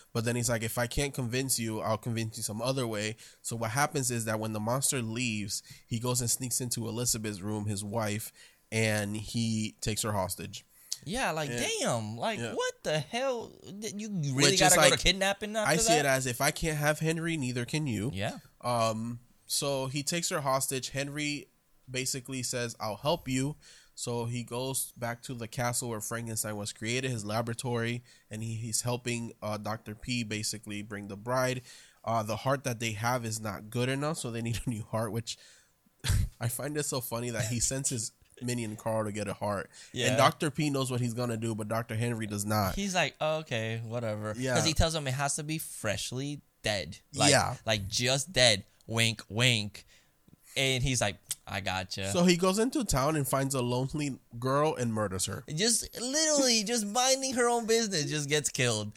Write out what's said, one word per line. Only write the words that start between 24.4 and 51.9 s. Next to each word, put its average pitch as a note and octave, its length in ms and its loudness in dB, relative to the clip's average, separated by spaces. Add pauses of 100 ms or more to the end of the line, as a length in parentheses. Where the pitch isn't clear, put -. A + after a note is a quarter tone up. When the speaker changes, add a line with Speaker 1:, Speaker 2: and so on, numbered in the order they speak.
Speaker 1:
goes C3 540 -4
back A#2+ 260 -6
to C3+ 100 -8
the A#2 140 -8
castle A#2+ 420 -2
where G#2+ 120 -4
Frankenstein A2+ 560 -4
was G#2 160 -6
created, B2+ 360 -2
his A2+ 160 -4
laboratory, A#2 800 -2 (260)
and A2 140 -8
he, A2+ 120 -4
he's A2 260 -2
helping, A#2+ 500 -2 (100)
uh, G#2+ 160 -4
Doctor G#2+ 380 -8
P A#2+ 280 -2
basically G#2 600 -4
bring G2+ 240 -8
the G2 100 -8
bride. B2+ 440 0 (420)
Uh, A2+ 180 0
the G#2+ 140 -2
heart C3 300 0
that A#2 140 -4
they A#2 120 0
have A#2 340 0
is A2 140 -4
not G#2+ 320 -6
good B2 180 0
enough, D3 280 -2
so B2+ 120 -6
they A2+ 120 -4
need A#2 200 -2
<laughs> - 40 -6
a C3+ 40 -2
new A2 220 -2
heart, A2+ 220 -2
which - 240 -4 (640)
<laughs> - 360 2
I A#2 80 0
find C#3+ 300 -4
it D3 60 2
so C3+ 180 -2
funny A#2 300 -4
that G#2+ 160 0
he A#2+ 120 0
sends C3+ 300 0
his A#2 220 -4 (300)
minion A#2+ 340 -2
Carl A2 300 0
to G#2 60 -4
get G2+ 160 -4
a F#2+ 60 -2
heart. G2+ 360 -4 (240)
Speaker 2:
Yeah. B2 160 2
Speaker 1:
And A2 80 2
Doctor D3 340 4
P D3+ 180 0
knows C3+ 220 0
what B2 100 0
he's A#2 140 0
gonna A#2 220 -2
do, A2+ 180 -2
but G#2+ 120 -6
Doctor A2+ 280 -2
Henry A2+ 320 0
does G#2 180 -2
not. G#2+ 300 2
Speaker 2:
He's G3 180 -2
like, E3 260 2
"Okay, A#2+ 640 -2
whatever." G#2+ 540 -4
Speaker 1:
Yeah. B2+ 180 0
Speaker 2:
'Cause D3+ 100 4
he D#3+ 80 4
tells E3 200 4
him D3 140 -2
it B2+ 80 0
has C#3+ 220 0
to D#3+ 60 -4
be D#3 140 -2
freshly C3 840 -4 (200)
dead. G2 380 -2 (160)
Like, - 160 6
Speaker 1:
Yeah. G2+ 240 4 (100)
Speaker 2:
like, A2 220 0
just C3 440 0
dead. A#2 320 6 (220)
Wink, A2+ 420 2
wink. A2 580 2 (720)
And C3 280 2
he's C3 180 2
like, G#2 160 0 (300)
"I G2 140 -4
gotcha." F#2+ 500 -4